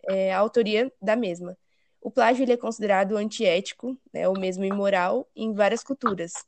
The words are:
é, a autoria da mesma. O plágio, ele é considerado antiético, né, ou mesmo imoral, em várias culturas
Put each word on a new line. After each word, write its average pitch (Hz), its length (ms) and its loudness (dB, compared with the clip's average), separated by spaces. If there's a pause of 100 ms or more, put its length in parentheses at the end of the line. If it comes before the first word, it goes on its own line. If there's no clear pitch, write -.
é, 190 240 0
a 190 60 0
autoria 220 520 2 (100)
da 208 140 0
mesma. 180 440 -4 (420)
O 240 100 -8
plágio, 240 320 4
ele 247 100 2
é 240 40 4
considerado 208 640 0
antiético, 214 800 -2 (160)
né, 170 120 -2
ou 190 120 2
mesmo 185 260 -4
imoral, 196 720 0
em 220 160 -4
várias 208 320 2
culturas 190 480 -4 (160)